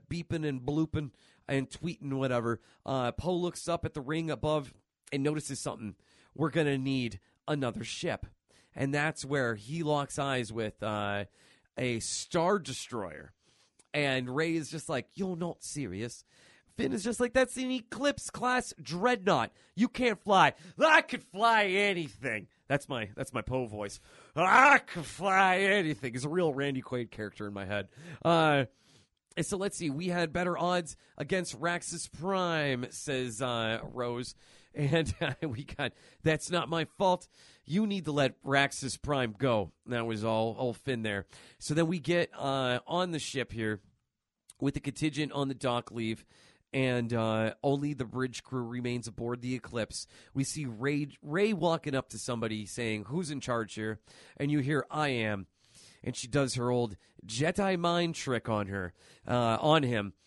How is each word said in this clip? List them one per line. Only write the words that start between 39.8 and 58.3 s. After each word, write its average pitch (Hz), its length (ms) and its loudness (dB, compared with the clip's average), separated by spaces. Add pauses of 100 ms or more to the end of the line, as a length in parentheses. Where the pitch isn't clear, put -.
That 117 180 -2
was 110 180 -2
all, 113 340 2
all 123 160 -2
Finn 120 280 -4
there. 101 240 -2 (320)
So - 160 -4
then 165 140 4
we 180 120 -2
get, 170 380 0
uh, 131 500 0
on 180 240 0
the 156 80 -2
ship - 320 -4
here 110 300 -2 (800)
with 139 140 0
the 147 40 -4
contingent 147 520 -2
on 139 160 -2
the 135 80 -2
dock 120 360 -2
leave, 113 320 -4 (480)
and, 123 420 0
uh, 110 500 2
only 143 320 2
the 123 100 -6
bridge 123 380 -4
crew 127 200 -4
remains 120 440 -4
aboard 120 340 -6
the 127 140 -4
Eclipse. 117 500 -6 (300)
We 135 80 0
see 147 240 -4
Rey, 139 400 -2 (160)
Rey 190 280 2
walking 165 440 0
up 127 140 -2
to 117 100 -12
somebody 110 480 -4
saying, 110 380 -4
"Who's 147 260 -4
in 139 100 -6
charge 117 320 -2
here?" 107 260 -4 (380)
And 143 140 0
you 147 80 2
hear, 139 320 0
"I 151 180 0
am." 107 380 0 (560)
And 123 120 -6
she 127 120 -10
does 131 280 2
her 123 140 0
old 120 260 2 (300)
Jedi 175 520 0
mind 170 360 2
trick 123 340 -2